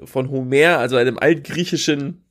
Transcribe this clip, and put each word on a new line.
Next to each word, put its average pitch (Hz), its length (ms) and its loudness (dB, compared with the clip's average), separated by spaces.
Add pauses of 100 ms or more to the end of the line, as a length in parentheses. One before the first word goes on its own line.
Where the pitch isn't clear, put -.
von 131 260 -6
Homer, 139 480 2
also 123 180 -2
einem 123 200 2
altgriechischen 151 1120 -2